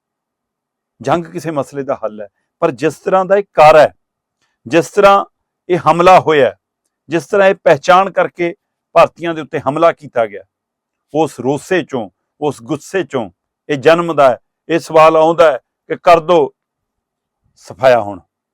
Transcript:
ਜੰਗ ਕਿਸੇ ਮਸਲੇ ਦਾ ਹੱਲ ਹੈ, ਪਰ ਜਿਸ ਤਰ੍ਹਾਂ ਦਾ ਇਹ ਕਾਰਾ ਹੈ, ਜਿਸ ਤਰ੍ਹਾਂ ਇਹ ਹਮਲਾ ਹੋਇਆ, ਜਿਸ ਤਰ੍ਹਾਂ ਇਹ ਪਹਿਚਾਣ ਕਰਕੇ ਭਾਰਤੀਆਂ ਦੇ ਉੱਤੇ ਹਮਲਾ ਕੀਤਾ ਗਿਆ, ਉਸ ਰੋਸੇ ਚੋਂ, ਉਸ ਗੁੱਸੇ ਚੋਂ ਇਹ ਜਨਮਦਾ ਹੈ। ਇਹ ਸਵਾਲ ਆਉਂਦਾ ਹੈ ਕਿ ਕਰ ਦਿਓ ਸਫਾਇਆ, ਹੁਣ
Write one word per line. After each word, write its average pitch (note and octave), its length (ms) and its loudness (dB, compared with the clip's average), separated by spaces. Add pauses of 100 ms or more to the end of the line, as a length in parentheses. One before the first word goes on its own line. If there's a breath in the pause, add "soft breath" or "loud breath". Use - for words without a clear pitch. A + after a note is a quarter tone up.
(1000)
ਜੰਗ D3 260 -4
ਕਿਸੇ E3 240 -12
ਮਸਲੇ C#3+ 320 -8
ਦਾ C3+ 200 -8
ਹੱਲ G#2+ 180 -10
ਹੈ, G2+ 80 -16 (340)
ਪਰ E3 80 -2
ਜਿਸ C#3 280 -6
ਤਰ੍ਹਾਂ F#3+ 260 -2
ਦਾ F#3 120 0
ਇਹ G3+ 160 -2
ਕਾਰਾ D#3 280 6
ਹੈ, B2+ 140 2 (720)
ਜਿਸ D3 240 -2
ਤਰ੍ਹਾਂ G3 340 2 (440)
ਇਹ F3+ 180 -2
ਹਮਲਾ F3 340 4
ਹੋਇਆ, C#3 320 2 (560)
ਜਿਸ D#3 180 -6
ਤਰ੍ਹਾਂ G3 220 0
ਇਹ G3 60 2 (100)
ਪਹਿਚਾਣ F3+ 460 2
ਕਰਕੇ E3+ 440 -4 (400)
ਭਾਰਤੀਆਂ E3 400 0
ਦੇ D#3 60 -10
ਉੱਤੇ D3 200 -10
ਹਮਲਾ D#3 320 -2
ਕੀਤਾ B2+ 340 -6
ਗਿਆ, G2 180 -18 (720)
ਉਸ D3+ 260 -4
ਰੋਸੇ C#3+ 440 -4
ਚੋਂ, A2+ 240 -10 (320)
ਉਸ C#3+ 220 -8
ਗੁੱਸੇ E3 420 -8
ਚੋਂ A#2 260 -10 (380)
ਇਹ D3 100 -6
ਜਨਮਦਾ D#3 520 0
ਹੈ। A2 80 -2 (300)
ਇਹ E3 100 -2
ਸਵਾਲ D#3+ 380 2
ਆਉਂਦਾ D#3+ 360 2
ਹੈ B2 60 -8
ਕਿ - 380 -14
ਕਰ E3+ 240 2
ਦਿਓ D#3 320 0 (1040)
ਸਫਾਇਆ, A#2+ 440 0
ਹੁਣ G2+ 200 -10 (340)